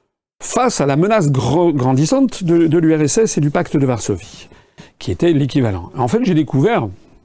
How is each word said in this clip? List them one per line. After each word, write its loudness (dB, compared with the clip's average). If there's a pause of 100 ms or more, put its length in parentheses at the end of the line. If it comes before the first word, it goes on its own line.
(400)
face -2
à 0
la 0
menace 2
gro-, 2
grandissante 0
de, 2
de 2
l'U 2
R 0
S 0
S 0
et 0
du 0
pacte -2
de 2
Varsovie, -6 (500)
qui -8
était 0
l'équivalent. -2
En -2
fait, 0
j'ai 2
découvert, 0 (360)